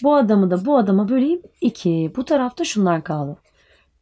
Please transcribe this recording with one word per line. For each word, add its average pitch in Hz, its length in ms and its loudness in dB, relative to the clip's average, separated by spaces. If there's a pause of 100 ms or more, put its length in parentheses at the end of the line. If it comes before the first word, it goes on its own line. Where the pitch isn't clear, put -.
Bu 294 120 4
adamı 202 360 4
da 180 140 -2
bu 285 120 2
adama 202 320 2
böleyim 277 320 0 (200)
iki. 165 540 -2
Bu 262 100 -6
tarafta 269 380 -2
şunlar 180 400 -2
kaldı. 147 340 -6 (640)